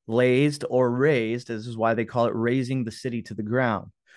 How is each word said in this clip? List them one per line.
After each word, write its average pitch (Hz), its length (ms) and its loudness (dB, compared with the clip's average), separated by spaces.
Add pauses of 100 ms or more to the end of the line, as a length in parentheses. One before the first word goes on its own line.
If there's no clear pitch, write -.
lazed 127 640 2
or 123 200 4
razed, 120 580 0
this 113 180 -8
is 117 100 -10
why 113 180 2
they 113 100 0
call 120 220 2
it - 80 0
razing 123 500 0
the 110 80 -6
city 117 300 -6
to - 120 -12
the 110 80 -8
ground. 110 480 -2 (260)